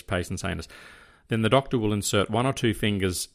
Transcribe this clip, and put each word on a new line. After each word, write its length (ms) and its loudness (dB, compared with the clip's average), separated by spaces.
patient's 380 -2
anus, 240 -4
then 140 2
the 60 4
doctor 300 2
will 140 0
insert 380 0
one 160 2
or 60 0
two 220 0
fingers 600 -2